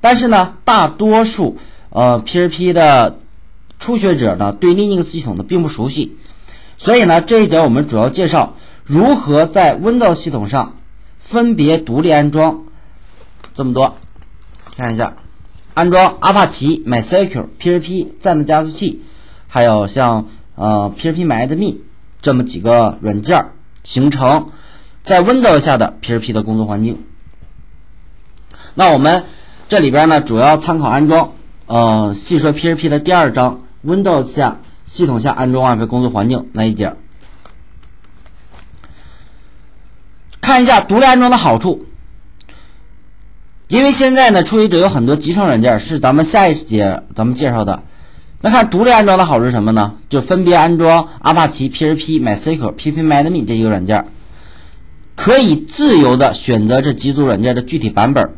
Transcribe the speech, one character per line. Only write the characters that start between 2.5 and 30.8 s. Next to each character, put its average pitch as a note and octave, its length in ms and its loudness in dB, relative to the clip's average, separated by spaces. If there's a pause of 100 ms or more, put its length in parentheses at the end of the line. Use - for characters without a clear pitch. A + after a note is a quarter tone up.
P F3+ 240 -2
的 C#3+ 440 4 (600)
初 A#3 180 -4
学 G3 180 0
者 A2+ 200 -2
呢， G2+ 180 -4
对 F3 220 2
Linux G3 300 -2
系 E3 180 -8
统 G#2 160 -8
呢 G2+ 40 -8
并 F3 200 -2
不 D#3 80 -2
熟 A2+ 180 -6
悉， C#3+ 300 -8 (580)
所 - 180 0
以 A#3+ 100 4
呢， E3+ 180 2
这 A3+ 180 2
一 G3+ 80 2
节 D#3+ 100 2
我 D#3 120 2
们 C#3+ 180 0
主 A2+ 80 -4
要 A#2 140 0
介 F#3 180 -2
绍 - 260 0 (300)
如 G#3 320 2
何 D3 300 0
在 D#3+ 320 2
Windows G#3 380 0
系 - 140 -6
统 A2 160 -6
上 B2 300 -6 (420)
分 A#3 380 -2
别 D#3 220 2
独 C#3 240 -4
立 E3+ 80 2
安 D3 200 2
装 D#3 340 0 (920)
这 C#3 100 -6
么 B2+ 80 -2
多。 C3 240 0 (800)
看 A#2+ 160 -6
一 A2 60 -6
下， A2+ 160 -4 (600)
安 F3 160 0
装 F#3 300 4
阿 G3 140 2
帕 G3 100 4
奇、 D3+ 400 -2
MySQL、 B2+ 600 -2 (120)
P F3 120 -2
H F3 100 0
P、 F3 400 -8
赞 F3 160 0
的 D3 80 -2
加 D#3 180 0
速 D#3 100 -8
器， - 280 -8 (480)
还 B2 140 0
有 G#2+ 240 2
像， A2+ 400 -2 (280)
呃 G#2 360 -2
，P D#3+ 180 -6
H D#3+ 80 -4
P F3 80 -4
MyAdmin C#3 520 -2 (440)
这 C#3 140 0
么 B2 100 0
几 - 160 -8
个 A#2 400 2
软 G#2 220 -4
件 D3+ 160 0
儿， - 140 -6 (300)
形 C3+ 280 0
成 C3 400 0 (520)
在 F3+ 200 2
Windows A3 380 4
下 C#3+ 180 0
的 G#2+ 240 -2
P A#2+ 100 -6
H A#2 60 -2
P A2+ 160 -8
的 G#2+ 80 -2
工 A2 160 -4
作 A2 80 -2
环 G#2 160 -4
境。 A2+ 200 -6 (1700)
那 F#3 160 4
我 C#3+ 80 4
们 E3+ 260 2 (420)
这 G#3 120 0
里 D3 120 2
边 D3 200 4
呢， D3+ 100 4
主 A#2 160 -4
要 D3 220 4
参 E3 200 -4
考 C#3+ 100 -2